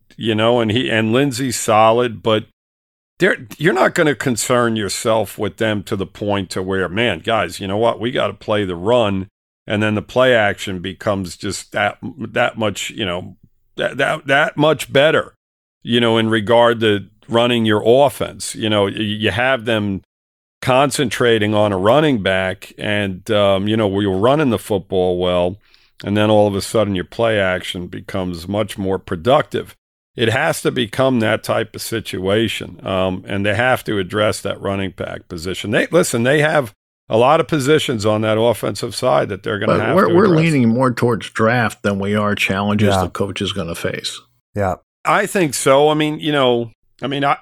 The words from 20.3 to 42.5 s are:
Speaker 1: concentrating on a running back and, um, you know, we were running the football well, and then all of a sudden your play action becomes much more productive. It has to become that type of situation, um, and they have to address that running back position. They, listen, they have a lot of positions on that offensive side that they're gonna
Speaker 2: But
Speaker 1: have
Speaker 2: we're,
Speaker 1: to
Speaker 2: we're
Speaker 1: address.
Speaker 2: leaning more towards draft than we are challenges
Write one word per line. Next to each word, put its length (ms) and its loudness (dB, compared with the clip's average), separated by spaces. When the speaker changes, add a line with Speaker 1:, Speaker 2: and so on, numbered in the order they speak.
Speaker 1:
concentrating 920 2
on 180 2
a 60 0
running 440 2
back 540 -2
and, 540 -4
um, 380 2
you 80 0
know, 100 2
we 220 0
were 100 0
running 320 2
the 80 0
football 600 -2
well, 400 0
and 120 -2
then 140 4
all 180 6
of 80 -2
a 40 -2
sudden 360 -2
your 80 -2
play 340 -2
action 480 -4
becomes 640 -8
much 280 -4
more 220 -4
productive. 760 -2
It 120 0
has 340 -2
to 80 -2
become 500 0
that 220 0
type 320 -4
of 80 -12
situation, 1040 -4
um, 400 -2
and 180 -4
they 120 0
have 280 0
to 140 -4
address 440 -2
that 180 -6
running 320 -4
back 340 -12
position. 460 -8
They, 160 0
listen, 340 0
they 180 2
have 320 0
a 100 2
lot 220 6
of 80 -2
positions 580 2
on 140 2
that 180 0
offensive 560 -2
side 360 2
that 120 -8
they're 160 -4
gonna 180 0
Speaker 2:
But 80 0
Speaker 1:
have 120 0
Speaker 2:
we're, 120 4
Speaker 1:
to 60 2
Speaker 2:
we're 120 6
Speaker 1:
address. 140 4
Speaker 2:
leaning 280 4
more 240 2
towards 380 -2
draft 520 0
than 160 0
we 160 -2
are 220 0
challenges 580 0